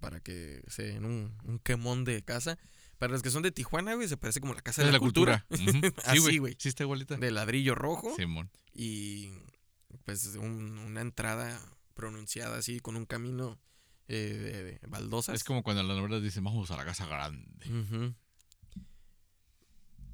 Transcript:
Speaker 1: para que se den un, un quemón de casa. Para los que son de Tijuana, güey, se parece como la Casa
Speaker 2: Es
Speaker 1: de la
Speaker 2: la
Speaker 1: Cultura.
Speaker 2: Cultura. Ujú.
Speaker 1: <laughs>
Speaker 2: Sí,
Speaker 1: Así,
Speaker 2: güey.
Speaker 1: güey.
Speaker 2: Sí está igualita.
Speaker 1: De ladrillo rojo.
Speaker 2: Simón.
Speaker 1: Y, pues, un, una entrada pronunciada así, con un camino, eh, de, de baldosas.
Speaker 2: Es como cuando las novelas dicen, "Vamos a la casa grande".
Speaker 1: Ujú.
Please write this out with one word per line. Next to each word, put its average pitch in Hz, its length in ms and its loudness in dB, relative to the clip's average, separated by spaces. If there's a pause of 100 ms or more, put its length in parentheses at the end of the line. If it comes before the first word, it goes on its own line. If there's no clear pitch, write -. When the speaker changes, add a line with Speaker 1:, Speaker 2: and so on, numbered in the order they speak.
Speaker 1:
para 82 200 -10
que 82 480 -10
se - 160 -6
den 104 200 -6
un, 110 400 -4
un 117 140 -4
quemón 123 460 0
de 113 180 0
casa. 131 360 -2 (400)
Para 123 140 2
los 131 100 0
que 127 80 -2
son 151 120 2
de 185 100 2
Tijuana, 180 420 -2
güey, 240 140 -2
se 143 80 -2
parece 120 240 -2
como 131 140 -4
la - 80 -10
Casa 123 180 -2
Speaker 2:
Es 147 60 8
Speaker 1:
de 147 60 10
la 139 40 10
Speaker 2:
la 131 40 10
Speaker 1:
Cultura. 120 500 8
Speaker 2:
Cultura. 92 200 4
Ujú. 139 100 8
Speaker 1:
<laughs> 180 220 2
Speaker 2:
Sí, - 40 -
Speaker 1:
Así, 135 140 10
Speaker 2:
güey. 160 180 8
Speaker 1:
güey. 131 200 -2
Speaker 2:
Sí 135 120 -2
está 139 120 -4
igualita. 139 360 -2
Speaker 1:
De 123 120 2
ladrillo 117 440 2
rojo. 165 420 0
Speaker 2:
Simón. 85 340 -2 (220)
Speaker 1:
Y, 104 600 -6 (720)
pues, 101 200 -4 (120)
un, 107 420 -6
una 110 240 -8
entrada 117 580 -4 (320)
pronunciada 113 640 -8
así, 120 240 -4
con 113 160 -8
un 113 80 -4
camino, 123 560 -6 (480)
eh, 113 80 -4
de, 104 480 -4 (140)
de - 100 -18
baldosas. 107 460 -2
Speaker 2:
Es 110 100 -2
como 127 180 2
cuando 101 200 2
las 95 140 2
novelas 104 260 0
dicen, 101 220 0
"Vamos 101 260 0
a 80 60 -2
la 69 100 -4
casa 87 200 -4
grande". 76 640 -6
Speaker 1:
Ujú. 117 460 -2 (2000)